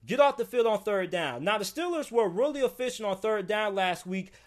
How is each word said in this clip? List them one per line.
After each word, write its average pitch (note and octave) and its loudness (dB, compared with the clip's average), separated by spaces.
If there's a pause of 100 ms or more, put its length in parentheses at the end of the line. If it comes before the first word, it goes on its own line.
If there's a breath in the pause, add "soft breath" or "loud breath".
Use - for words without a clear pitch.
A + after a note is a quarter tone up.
get G3 -2
off C#4+ 6
the A#3 -2
field A#3+ 2
on G#3+ 2
third G3 -2
down? C#3+ -2
Now, G#3 2
the G3+ -4
Steelers E4 -4
were A3+ 4
really C4+ 0
efficient A#3+ -2
on F#3+ -2
third G#3+ -2
down G#3 0
last F#3 0
week F#3 -6 (160 soft breath)